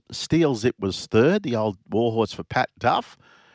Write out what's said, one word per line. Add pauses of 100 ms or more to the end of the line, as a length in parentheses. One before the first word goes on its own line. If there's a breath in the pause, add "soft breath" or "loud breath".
(120)
Steel
Zip
was
third,
the
old (120)
warhorse
for
Pat
Duff. (380 soft breath)